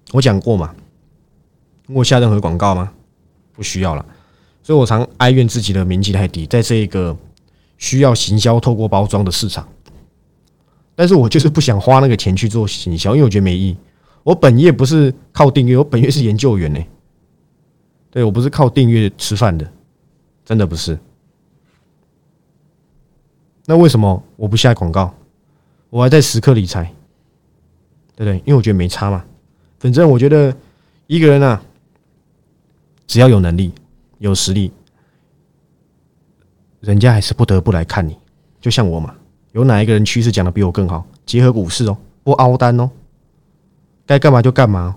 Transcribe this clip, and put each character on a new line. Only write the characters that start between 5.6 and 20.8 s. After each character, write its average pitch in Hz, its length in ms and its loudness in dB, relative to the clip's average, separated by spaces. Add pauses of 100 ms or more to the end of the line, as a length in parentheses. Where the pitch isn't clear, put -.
己 101 120 -4
的 95 120 -2
名 90 160 -2
气 98 120 -2
太 95 160 -2
低， 80 180 -10
在 117 160 -2
这 113 140 -2
一 107 100 -2
个 87 280 -6 (640)
需 - 220 -6
要 135 160 4
行 107 240 -2
销 117 220 0
透 120 120 -2
过 110 140 -4
包 101 200 0
装 101 180 -2
的 92 60 -4
市 101 180 -6
场， - 200 -12 (1300)
但 175 120 0
是 185 100 4
我 117 120 2
就 143 120 0
是 156 80 2
不 147 120 -2
想 107 200 0
花 131 180 2
那 135 80 2
个 117 100 0
钱 95 200 -2
去 110 120 -4
做 107 180 -4
行 87 300 -8
销， 101 200 -2
因 151 40 4
为 143 40 4
我 120 40 4
觉 101 100 0
得 98 40 2
没 90 140 0
意 95 120 -2
义。 90 80 -6 (460)
我 170 100 0
本 139 240 4
业 165 140 4
不 127 160 0
是 143 260 2 (200)
靠 143 180 4
订 135 160 0
阅， 123 100 2
我 143 60 2
本 123 180 -2
业 127 80 2
是 139 140 0
研 107 160 0
究 117 180 0
员 78 180 -2
欸。 80 120 -8 (1200)
对， 123 120 -4
我 110 80 0
不 107 100 -2
是 135 80 0
靠 139 220 0
订 127 180 2
阅 110 300 2
吃 - 160 -8
饭 101 240 0
的， 76 100 -10 (760)
真 113 120 -4
的 104 80 2
不 80 120 -6
是。 78 200 -8 (2750)